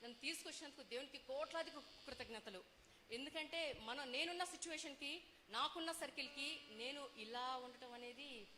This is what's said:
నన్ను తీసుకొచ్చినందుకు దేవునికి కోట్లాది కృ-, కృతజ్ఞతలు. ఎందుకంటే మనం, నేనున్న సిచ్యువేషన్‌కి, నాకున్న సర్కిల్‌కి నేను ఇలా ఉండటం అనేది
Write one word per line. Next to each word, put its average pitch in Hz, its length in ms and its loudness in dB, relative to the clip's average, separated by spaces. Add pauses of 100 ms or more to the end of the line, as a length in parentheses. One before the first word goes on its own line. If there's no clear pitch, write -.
నన్ను 240 140 -6
తీసుకొచ్చినందుకు 302 640 0
దేవునికి 254 340 -2
కోట్లాది 320 540 2
కృ-, - 340 -8
కృతజ్ఞతలు. 220 580 -4 (480)
ఎందుకంటే 302 680 2
మనం, 247 300 0
నేనున్న 339 320 4
సిచ్యువేషన్‌కి, 311 800 -2 (260)
నాకున్న 302 420 6
సర్కిల్‌కి 285 760 0
నేను 254 480 0
ఇలా 247 400 2
ఉండటం 247 360 -4
అనేది 240 540 -6 (100)